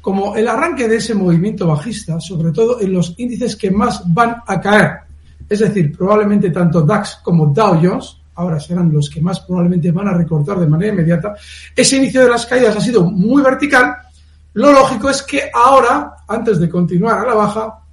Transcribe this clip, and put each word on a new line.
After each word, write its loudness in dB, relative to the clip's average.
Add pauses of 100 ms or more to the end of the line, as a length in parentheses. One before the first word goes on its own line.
como -4
el 0
arranque -2
de 2
ese -4
movimiento 0
bajista, -4
sobre -4
todo 0
en -2
los -2
índices -6
que -4
más -2
van 0 (100)
a -4
caer, 2 (560)
es -2
decir, 0
probablemente 0
tanto 0
dax 0
como 2
Dow 2
Jones, -2 (200)
ahora -4
serán -2
los -2
que -8
más -2
probablemente 0
van -2
a 0
recortar -2
de 2
manera 0
inmediata, 0 (400)
ese 2
inicio 2
de 6
las -2
caídas 2
ha -4
sido 2
muy 2
vertical. 2 (580)
Lo 4
lógico 4
es -4
que -6
ahora, 2
antes -2
de 0
continuar 0
a -4
la 0
baja -2 (120)